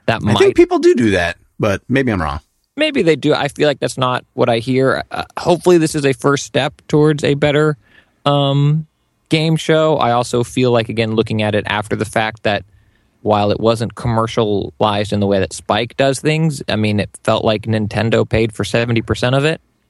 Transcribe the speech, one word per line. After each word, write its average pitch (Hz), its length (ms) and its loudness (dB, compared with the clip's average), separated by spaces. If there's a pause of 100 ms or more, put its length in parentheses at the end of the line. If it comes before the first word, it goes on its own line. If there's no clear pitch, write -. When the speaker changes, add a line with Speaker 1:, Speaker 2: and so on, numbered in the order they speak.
Speaker 1:
That 113 160 -2
Speaker 2:
I - 20 -6
Speaker 1:
might - 140 2
Speaker 2:
think 381 180 4
people 349 220 4
do 349 160 4
do 113 180 2
that, 87 240 0 (220)
but 98 300 0
maybe 127 220 0
I'm 98 100 0
wrong. 73 200 -4 (360)
Speaker 1:
Maybe 285 260 0
they 165 120 4
do. 147 200 0
I 139 140 -2
feel 147 200 -2
like 139 100 -2
that's - 200 -6
not 127 260 -2 (100)
what 123 140 0
I 117 100 2
hear. 127 520 0
Uh, - 140 -6 (140)
hopefully 175 400 2
this 160 160 0
is 147 100 -4
a 135 80 2
first 139 320 -2
step - 440 -4
towards 151 340 2
a 143 120 2
better, 147 420 0 (500)
um, 143 600 2 (420)
game 160 280 2
show. 156 400 2
I 117 160 0
also 120 300 0
feel 123 300 0
like, 113 160 0
again, 110 260 -2
looking 110 280 0
at 107 120 -2
it 104 140 0
after 104 260 -4
the 110 100 -2
fact, 110 380 -4
that 101 220 -2 (580)
while 104 300 2
it - 80 -4
wasn't 113 340 0
commercialized 107 1200 -2
in 104 80 0
the 101 60 0
way 98 120 2
that 92 140 -4
Spike 110 440 -4
does 135 240 0
things, 156 480 -2
I 107 80 -2
mean, 107 240 0
it - 100 -4 (120)
felt 113 220 0
like 110 180 0
Nintendo 110 640 -2
paid 113 240 0
for - 120 -4
seventy 117 380 -2
percent 123 340 -2
of 139 80 0
it, 156 160 -2 (300)